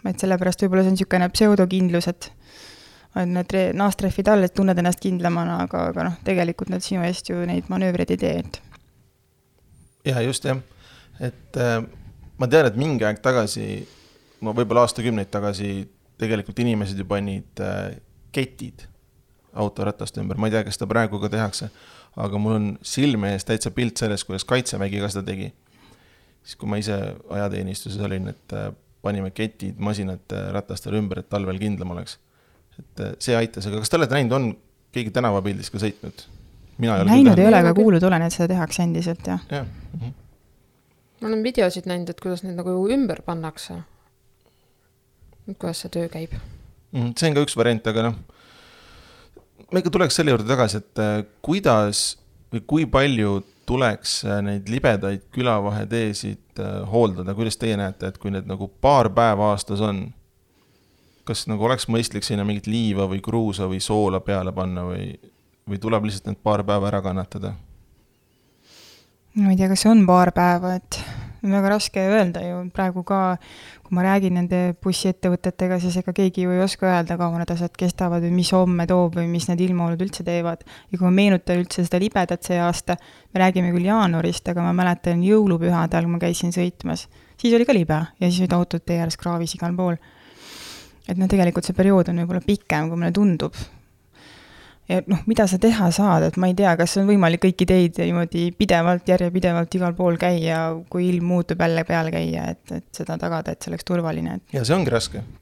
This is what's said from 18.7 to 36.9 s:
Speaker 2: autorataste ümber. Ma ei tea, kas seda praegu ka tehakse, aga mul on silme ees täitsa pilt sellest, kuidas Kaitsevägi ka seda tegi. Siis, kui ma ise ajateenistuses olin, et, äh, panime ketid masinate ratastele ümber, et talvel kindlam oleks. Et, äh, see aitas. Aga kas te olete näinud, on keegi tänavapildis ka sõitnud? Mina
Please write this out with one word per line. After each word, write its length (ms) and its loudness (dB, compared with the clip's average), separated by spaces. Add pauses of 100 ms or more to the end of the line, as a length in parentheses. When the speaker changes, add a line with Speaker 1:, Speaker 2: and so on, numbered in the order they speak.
Speaker 2:
autorataste 680 -6
ümber. 160 -6
Ma 120 -2
ei 40 -2
tea, 100 2
kas 140 -8
seda 100 -6
praegu 320 0
ka 120 -4
tehakse, 380 -6 (500)
aga 220 -4
mul 140 0
on 100 0 (200)
silme 480 0
ees 140 -6
täitsa 260 -2
pilt 240 -4
sellest, 300 -4
kuidas 180 -8
Kaitsevägi 560 -2
ka 80 -4
seda 160 -6
tegi. 220 -8 (960)
Siis, 100 -20
kui 140 -10
ma 80 -2
ise 180 -4 (380)
ajateenistuses 720 -6
olin, 240 -6
et, 240 -16
äh, 160 -8 (320)
panime 320 -4
ketid 460 -8
masinate 640 -6 (100)
ratastele 480 -6
ümber, 220 -6
et 80 -18
talvel 280 -4
kindlam 360 -6
oleks. 220 -14 (600)
Et, 240 -20
äh, 180 -6
see 160 0
aitas. 320 -4
Aga 140 -4
kas 80 -6
te 80 2
olete 180 0
näinud, 220 2
on 120 -2 (440)
keegi 180 -4
tänavapildis 600 -2
ka 80 -6
sõitnud? 420 -8 (560)
Mina 160 0